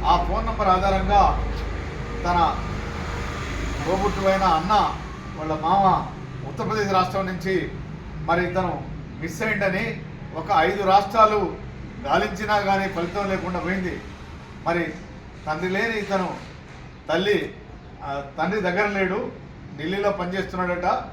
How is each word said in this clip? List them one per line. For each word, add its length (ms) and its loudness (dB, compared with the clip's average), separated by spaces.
ఆ 200 6
ఫోన్ 220 0
నంబర్ 220 2
ఆధారంగా 800 4
తన 320 2
తోబుట్టువైన 560 2
అన్న 300 4
వాళ్ళ 140 -4
మామ 440 4
ఉత్తరప్రదేశ్ 440 -2
రాష్ట్రం 340 2
నుంచి 440 -2
మరి 260 2
ఇతను 320 0
మిస్ 220 -6
అయిందని 580 0
ఒక 100 -6
ఐదు 300 4
రాష్ట్రాలు 680 6
గాలించినా 520 2
కానీ 300 2
ఫలితం 420 -2
లేకుండా 280 -2
పోయింది. 420 -2
మరి 260 0
తండ్రి 220 -2
లేని 300 0
ఇతను 300 0
తల్లి, 460 2
ఆ, 180 -4
తండ్రి 220 0
దగ్గర 260 2
లేడు, 420 0
ఢిల్లీలో 320 0
పనిచేస్తున్నాడట. 880 -2